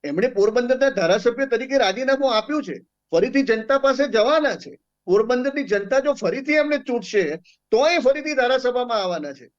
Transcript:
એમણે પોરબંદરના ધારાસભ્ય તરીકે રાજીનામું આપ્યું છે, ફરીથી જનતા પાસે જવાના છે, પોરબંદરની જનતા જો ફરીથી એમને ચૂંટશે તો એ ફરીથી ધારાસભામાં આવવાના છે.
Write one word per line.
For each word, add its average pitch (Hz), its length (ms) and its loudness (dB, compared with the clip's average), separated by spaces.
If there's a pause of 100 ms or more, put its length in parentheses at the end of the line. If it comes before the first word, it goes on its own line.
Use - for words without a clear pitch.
એમણે 165 240 -2
પોરબંદરના 247 640 2
ધારાસભ્ય 233 560 0
તરીકે 262 320 -2
રાજીનામું 254 580 0
આપ્યું 277 260 -2
છે, 123 180 -12 (320)
ફરીથી 220 300 2
જનતા 220 360 0
પાસે 269 300 2
જવાના 240 460 2
છે, - 240 -16 (260)
પોરબંદરની 247 600 0
જનતા 202 340 0
જો 277 140 2
ફરીથી 262 400 -2
એમને 294 260 2
ચૂંટશે 196 580 -2 (340)
તો 254 180 4
એ 349 100 2
ફરીથી 285 360 0
ધારાસભામાં 247 680 0
આવવાના 160 300 -6
છે. 135 140 -20 (120)